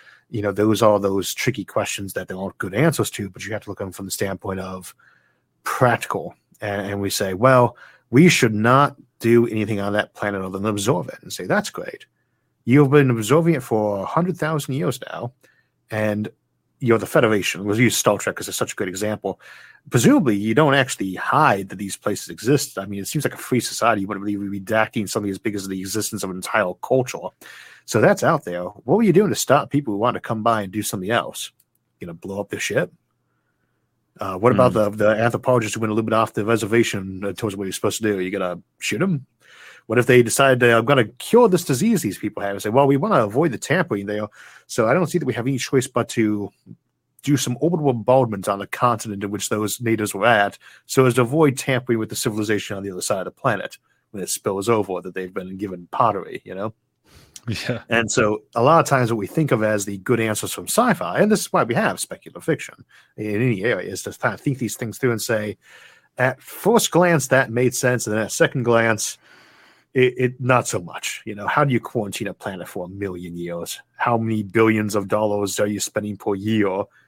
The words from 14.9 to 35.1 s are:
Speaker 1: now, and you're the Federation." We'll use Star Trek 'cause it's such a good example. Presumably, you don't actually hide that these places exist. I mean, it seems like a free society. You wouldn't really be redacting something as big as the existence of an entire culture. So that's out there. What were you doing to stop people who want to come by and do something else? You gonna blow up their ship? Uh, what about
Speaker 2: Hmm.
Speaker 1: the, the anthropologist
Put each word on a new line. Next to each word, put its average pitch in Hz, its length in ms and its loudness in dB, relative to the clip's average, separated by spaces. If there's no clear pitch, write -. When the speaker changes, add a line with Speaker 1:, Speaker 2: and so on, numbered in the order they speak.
Speaker 1:
now, 110 220 -8
and 107 380 -2
you're 117 180 4
the 101 80 -6
Federation." 110 580 2
We'll 104 140 0
use 120 180 4
Star 107 220 2
Trek - 180 -4
'cause - 120 -10
it's 95 80 -8
such - 160 -4
a - 40 -20
good 98 120 -4
example. 98 520 -6
Presumably, 143 460 4
you 107 180 0
don't 143 200 2
actually 127 400 -2
hide 113 560 0
that 92 60 -14
these 98 200 -8
places - 320 -6
exist. 110 500 -2
I 95 80 -8
mean, 101 140 -8
it 98 80 -10
seems 147 160 -4
like 120 100 -4
a 92 40 -16
free - 220 -2
society. 110 420 0
You 98 40 -6
wouldn't 101 180 -8
really 101 240 -6
be 98 120 -8
redacting 107 480 -2
something 104 220 -4
as 95 80 -6
big 104 180 -6
as 98 100 -8
the 95 140 -6
existence 98 420 -6
of 95 80 -4
an 92 60 -8
entire 92 360 -2
culture. 127 360 -2
So - 160 0
that's 175 220 4
out 147 220 2
there. 87 180 -6
What 113 360 -2
were 233 40 2
you 208 100 6
doing 185 180 4
to 113 40 -2
stop - 360 2
people 139 220 -2
who 98 60 -4
want 117 160 0
to 95 60 -8
come 110 240 -4
by 113 180 2
and 95 100 -10
do 104 100 -4
something 95 280 -6
else? - 400 -4
You - 80 -14
gonna 85 100 -12
blow 98 240 -10
up 101 100 -8
their 98 100 -8
ship? 156 320 -2
Uh, 95 160 -6
what 113 160 4
about 123 200 4
Speaker 2:
Hmm. 113 60 2
Speaker 1:
the, 104 120 2
the 107 180 2
anthropologist 110 640 2